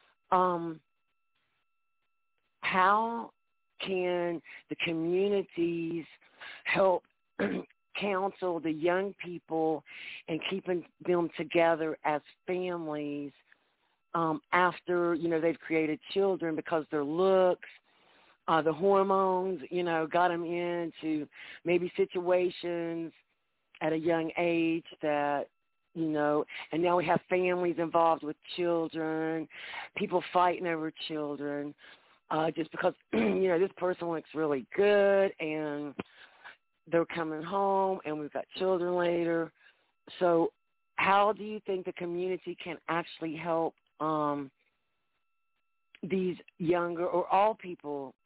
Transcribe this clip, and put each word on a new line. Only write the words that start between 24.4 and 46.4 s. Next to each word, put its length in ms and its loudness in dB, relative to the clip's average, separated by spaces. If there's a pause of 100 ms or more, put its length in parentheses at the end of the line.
that, 460 0 (460)
you 120 -2
know, 380 2 (280)
and 100 0
now 140 4
we 80 2
have 240 2
families 500 0
involved 440 2
with 140 -8 (200)
children, 920 -2 (480)
people 260 0 (100)
fighting 340 2
over 260 -4 (160)
children, 640 -6 (560)
uh, 200 2
just 200 -6
because, 320 0
<clears throat> 100 -10
you 360 2
know, 100 4
this 180 2
person 340 -2
looks 240 -6
really 400 -2
good 640 4
and 540 -4 (960)
they're 160 4
coming 360 -6
home 600 2
and 140 -6
we've 140 -8
got 120 -4 (140)
children 380 2
later. 560 0 (640)
So 340 4 (440)
how 360 4
do 120 -8
you 220 -8
think 180 -4
the 80 -6
community 680 -6
can 160 -8 (100)
actually 480 -4
help, 380 -2 (260)
um, 500 -2 (1500)
these 340 -2 (220)